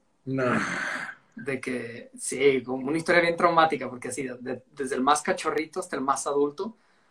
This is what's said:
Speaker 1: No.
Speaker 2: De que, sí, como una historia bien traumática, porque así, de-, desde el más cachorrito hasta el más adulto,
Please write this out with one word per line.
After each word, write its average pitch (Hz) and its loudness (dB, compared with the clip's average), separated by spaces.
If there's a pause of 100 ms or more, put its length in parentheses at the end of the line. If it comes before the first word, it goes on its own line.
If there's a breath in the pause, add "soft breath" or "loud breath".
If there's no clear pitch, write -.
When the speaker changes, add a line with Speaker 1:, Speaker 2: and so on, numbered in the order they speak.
(260)
Speaker 1:
No. 131 -2 (920 loud breath)
Speaker 2:
De 123 -6
que, 120 -8
sí, 135 4
como 127 -4
una 156 0
historia 170 4
bien 170 2
traumática, 156 4
porque 123 -10
así, 139 -6 (160)
de-, 123 -8 (120)
desde 131 -4
el 123 0
más 143 4
cachorrito 160 -2
hasta 180 -6
el 135 -2
más 135 0
adulto, 147 0 (360)